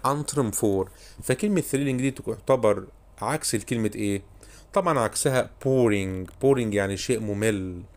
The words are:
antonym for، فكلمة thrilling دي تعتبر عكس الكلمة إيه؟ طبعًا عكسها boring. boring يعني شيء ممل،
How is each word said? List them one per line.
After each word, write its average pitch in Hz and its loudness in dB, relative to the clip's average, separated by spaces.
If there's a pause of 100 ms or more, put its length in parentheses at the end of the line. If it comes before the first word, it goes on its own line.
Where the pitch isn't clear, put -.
antonym 139 -2
for، 98 0 (340)
فكلمة 185 0
thrilling 135 -2
دي 135 0
تعتبر 110 0 (340)
عكس 123 -2
الكلمة 110 -2
إيه؟ 101 -2 (520)
طبعًا 175 2
عكسها 123 0 (160)
boring. 101 2 (160)
boring 127 4
يعني 98 0
شيء 117 -2
ممل، 101 -2 (140)